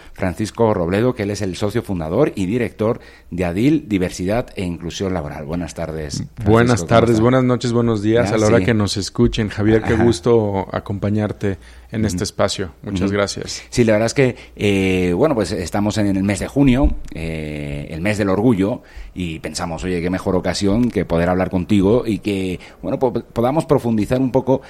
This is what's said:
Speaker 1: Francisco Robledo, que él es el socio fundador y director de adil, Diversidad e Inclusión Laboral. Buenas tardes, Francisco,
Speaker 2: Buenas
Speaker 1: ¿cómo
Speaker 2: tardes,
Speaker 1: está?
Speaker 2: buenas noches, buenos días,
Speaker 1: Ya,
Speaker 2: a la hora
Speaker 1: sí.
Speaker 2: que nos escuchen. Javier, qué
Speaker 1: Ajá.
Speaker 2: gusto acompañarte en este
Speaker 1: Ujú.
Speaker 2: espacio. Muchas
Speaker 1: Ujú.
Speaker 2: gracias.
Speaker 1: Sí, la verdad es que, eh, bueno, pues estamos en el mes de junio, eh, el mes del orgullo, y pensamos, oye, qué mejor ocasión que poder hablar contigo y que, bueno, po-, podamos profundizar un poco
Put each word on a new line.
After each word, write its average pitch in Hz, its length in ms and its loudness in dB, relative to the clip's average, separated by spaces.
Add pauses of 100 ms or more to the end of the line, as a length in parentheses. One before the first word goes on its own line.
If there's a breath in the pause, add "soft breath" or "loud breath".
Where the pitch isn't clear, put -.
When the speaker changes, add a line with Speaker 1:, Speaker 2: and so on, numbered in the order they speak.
(120 loud breath)
Speaker 1:
Francisco 107 600 -2
Robledo, 101 440 0
que 104 80 -4
él 101 80 -4
es 101 100 -6
el 92 140 -4
socio 104 260 -2
fundador 92 540 0
y 95 100 -2
director 110 540 -2 (320 loud breath)
de 87 120 -2
adil, 113 440 2
Diversidad 95 680 -2
e 95 80 -8
Inclusión 87 500 -6
Laboral. 76 340 -8
Buenas 82 280 -6
tardes, 78 440 -8
Francisco, - 340 -2
Speaker 2:
Buenas 120 280 4
Speaker 1:
¿cómo 82 80 -6
Speaker 2:
tardes, 117 220 6
Speaker 1:
está? 110 120 4
Speaker 2:
buenas 127 200 4
noches, 123 300 0
buenos 117 300 0
días, 110 280 2
Speaker 1:
Ya, 113 60 0
Speaker 2:
a - 20 2
la 107 80 2
hora 107 120 6
Speaker 1:
sí. 95 80 0
Speaker 2:
que 117 80 4
nos 104 220 0
escuchen. 113 520 0
Javier, 107 340 2
qué 117 120 0
Speaker 1:
Ajá. 113 100 2
Speaker 2:
gusto 110 680 2
acompañarte 101 880 -2 (320 loud breath)
en 110 140 -2
este 90 140 0
Speaker 1:
Ujú. 98 60 -2
Speaker 2:
espacio. 98 480 -2 (100)
Muchas 98 260 -2
Speaker 1:
Ujú. 101 60 -2
Speaker 2:
gracias. 98 540 -4
Speaker 1:
Sí, - 140 2
la 110 120 4
verdad 110 120 2
es - 80 -4
que, 127 220 2 (180 loud breath)
eh, 95 580 2
bueno, 135 220 2
pues 98 160 -2
estamos 101 480 -2
en 104 80 2
el 95 160 0
mes 98 160 0
de 92 80 -6
junio, 139 480 4 (180)
eh, 76 800 -6
el 80 100 -8
mes 101 160 -2
del 101 120 0
orgullo, 101 540 2 (300 loud breath)
y 80 280 -8
pensamos, 80 420 -8
oye, 90 180 -2
qué 85 80 -2
mejor 92 280 -2
ocasión 98 520 0
que 104 160 -2
poder 85 260 0
hablar 90 200 0
contigo 98 560 2
y 104 120 -2
que, 95 420 -4 (220 loud breath)
bueno, 98 160 -4
po-, 120 140 0
podamos 120 520 -2
profundizar 120 560 0
un 131 100 0
poco 131 400 0